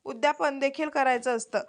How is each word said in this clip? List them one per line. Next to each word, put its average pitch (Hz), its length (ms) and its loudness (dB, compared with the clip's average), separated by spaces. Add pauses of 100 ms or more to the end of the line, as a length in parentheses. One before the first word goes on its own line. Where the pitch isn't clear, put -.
उद्यापन 285 540 0
देखील 277 300 -2
करायचं 254 480 2
असतं, 220 320 -4